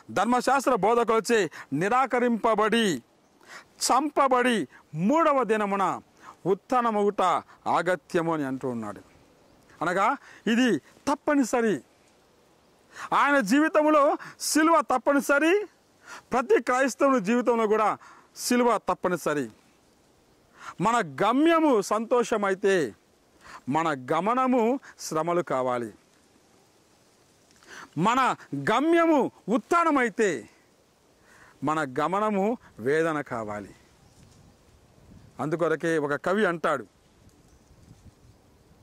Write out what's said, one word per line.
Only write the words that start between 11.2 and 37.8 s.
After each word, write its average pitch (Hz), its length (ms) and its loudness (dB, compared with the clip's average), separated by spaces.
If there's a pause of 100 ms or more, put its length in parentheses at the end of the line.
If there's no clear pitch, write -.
ఆయన 277 260 4
జీవితంలో 302 760 2 (240)
సిలువ 311 400 2
తప్పనిసరి, 285 880 0 (640)
ప్రతి 269 300 2
క్రైస్తవుని 262 580 0
జీవితంలో 226 460 0
కూడా 208 320 0 (380)
సిలువ 240 420 2 (100)
తప్పనిసరి. 156 640 -2 (1300)
మన 196 420 0
గమ్యము 294 580 4
సంతోషమైతే 202 1160 0 (760)
మన 147 440 -2
గమనము 247 680 0 (180)
శ్రమలు 170 440 -2
కావాలి. 123 520 -4 (2000)
మన 226 360 2 (200)
గమ్యము 269 760 2 (180)
ఉత్థానమైతే 240 1000 0 (1160)
మన 147 360 -2
గమనము 202 560 -2 (220)
వేదన 151 420 -2
కావాలి. 104 540 -10 (1700)
అందుకొరకే 160 580 -2
ఒక 147 160 -4
కవి 190 320 -2
అంటాడు, 160 400 -2 (2000)